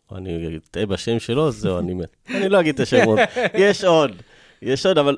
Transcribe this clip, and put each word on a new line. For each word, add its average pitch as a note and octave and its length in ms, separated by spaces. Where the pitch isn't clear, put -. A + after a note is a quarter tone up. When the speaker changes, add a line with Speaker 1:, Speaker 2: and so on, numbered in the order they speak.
Speaker 1:
אני E2+ 420
אטעה G2+ 160
בשם G#2+ 340
שלו, C#3 320
זהו, G#2 280
אני F2 140
מת. F2+ 220
אני G3 200
לא G3 100
אגיד D#3 140
את C3+ 60
השמות. C3 400
Speaker 2:
<laughs> G#3+ 120
Speaker 1:
יש G3 300
עוד, D#3+ 280
יש C3 240
עוד, F#3 120
אבל... C#3+ 200